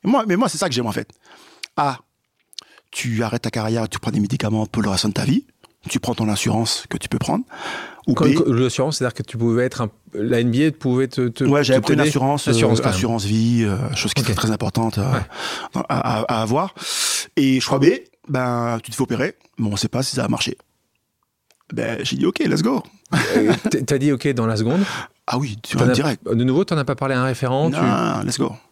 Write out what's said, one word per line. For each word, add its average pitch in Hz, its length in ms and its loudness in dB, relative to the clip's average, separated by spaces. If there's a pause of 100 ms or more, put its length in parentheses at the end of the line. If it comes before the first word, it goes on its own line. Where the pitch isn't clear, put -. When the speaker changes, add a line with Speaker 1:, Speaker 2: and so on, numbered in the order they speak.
Speaker 1:
Et - 40 0
moi, 240 200 4
mais 180 80 2
moi, 226 120 2
c'est 160 120 -4
ça 190 100 0
que 120 60 -2
j'aime, 120 100 0
en 107 60 -2
fait. 107 180 -6 (640)
A, 143 220 0 (920)
tu 117 320 -2
arrêtes 113 180 -2
ta 113 80 -4
carrière, 110 400 -2
tu - 100 -8
prends - 120 -4
des - 80 0
médicaments 107 480 0
pour 214 160 -2
le 104 60 0
restant 98 200 0
de 95 40 -4
ta - 120 -2
vie, 190 180 2 (460)
tu - 100 -2
prends 120 140 -2
ton 110 160 0
assurance 107 580 -2
que - 100 -6
tu - 120 -10
peux - 80 -2
prendre, 202 260 0 (600)
ou 131 80 2
Speaker 2:
Quand, 131 120 2
Speaker 1:
B 131 100 6
Speaker 2:
quand, 160 120 2
l'assurance, 131 500 0
c'est-à-dire 123 180 -2
que 113 80 -8
tu - 160 -10
pouvais 117 260 2
être 127 160 -4
un, 107 80 -2 (240)
la 117 260 0
N 120 120 2
B 139 160 4
A 151 40 2
pouvait 131 360 0
te, 127 220 -2
te, 123 140 -4
Speaker 1:
Ouais, 139 200 4
j'avais 131 160 4
Speaker 2:
te 113 60 0
Speaker 1:
pris 131 80 4
une - 40 4
Speaker 2:
t'aider. 151 120 4
Speaker 1:
assurance, 139 380 0
euh, - 40 2
Speaker 2:
Assurance, 113 280 4
quand 127 60 -2
même. - 80 2
Speaker 1:
assurance 110 320 0
vie, 113 400 4
euh, 101 120 2 (180)
chose - 180 -2
qui 139 80 0
Speaker 2:
Ok. 107 80 0
Speaker 1:
est 104 60 2
très 107 160 0
importante, 110 480 -2
euh, 98 120 0
Speaker 2:
Ouais. - 760 -4
Speaker 1:
à, 120 300 0
à, - 20 0
à 113 220 0
avoir. 143 320 0 (600)
Et 131 240 4
choix 135 200 0
B, 139 60 6 (440)
ben, 120 540 -2
tu - 80 -14
te - 40 -12
fais - 60 -2
opérer, 123 340 -2 (220)
mais 110 100 -2
on 101 100 -2
sait - 120 -2
pas 127 140 -2
si - 120 -4
ça 127 60 -2
va 110 60 -2
marcher. - 300 -2 (1160)
Ben, 117 300 -4
j'ai 131 140 -4
dit, 143 80 0
OK, 185 200 0
let's 151 160 0
go. 240 200 0 (320)
Speaker 2:
Euh, - 400 2 (160)
t-, - 140 0
t'as 143 140 0
dit 143 140 2
OK 135 220 -2
dans 117 140 0
la 113 80 0
seconde ? 123 280 2 (440)
Speaker 1:
Ah 120 100 -2
oui, 113 240 -4
tu - 140 -6
Speaker 2:
T'en 127 80 2
Speaker 1:
vois, 123 80 4
Speaker 2:
as, 123 40 4
Speaker 1:
direct. 139 300 0
Speaker 2:
de 113 180 2
nouveau, 131 200 2
t'en 180 140 -2
as 139 80 -2
pas 135 100 -2
parlé 135 200 -2
à 123 60 0
un 131 40 0
référent, 131 440 0
tu - 80 -2
Speaker 1:
Non, - 460 0
let's - 140 -4
go. 131 160 -2 (180)